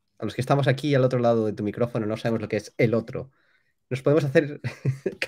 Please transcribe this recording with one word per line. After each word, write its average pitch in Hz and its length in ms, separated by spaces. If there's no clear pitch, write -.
A 113 60
los 104 100
que 131 60
estamos 139 260
aquí 143 280
al 127 80
otro 127 160
lado 117 260
de 104 80
tu 107 100
micrófono 110 420
no 110 120
sabemos 113 240
lo 104 60
que 107 100
es - 200
el 113 160
otro. - 380
Nos 127 120
podemos 147 220
hacer 143 400
<laughs> - 640